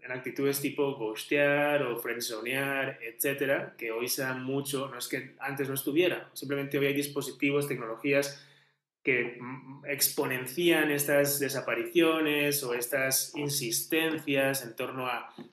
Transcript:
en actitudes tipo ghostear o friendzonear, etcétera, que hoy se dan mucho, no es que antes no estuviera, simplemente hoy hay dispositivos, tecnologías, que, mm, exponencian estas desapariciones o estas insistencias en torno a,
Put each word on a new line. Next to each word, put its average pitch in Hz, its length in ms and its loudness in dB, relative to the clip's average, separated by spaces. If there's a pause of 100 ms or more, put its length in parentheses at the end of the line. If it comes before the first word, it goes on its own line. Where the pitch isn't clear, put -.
en 127 100 -10
actitudes 135 480 0
tipo 139 340 0
ghostear 143 880 2
o 120 160 -2
friendzonear, 127 1040 -4
etcétera, 139 720 -2
que 117 140 -6
hoy 117 180 -2
se 139 140 -2
dan 131 200 -4
mucho, 135 460 -2
no 123 100 -12
es - 100 -8
que 135 320 -8
antes 139 280 -4
no 135 60 -2
estuviera, 156 580 0
simplemente 139 460 -4
hoy 139 80 4
hay 139 80 2
dispositivos, 143 760 0
tecnologías, 139 760 -2 (560)
que, 120 380 2
mm, 135 460 -12
exponencian 143 1040 2
estas 143 500 4
desapariciones 147 1200 2
o 123 120 -2
estas 131 640 0
insistencias 139 1300 0
en 113 120 -12
torno 127 320 -4
a, 117 260 -6 (180)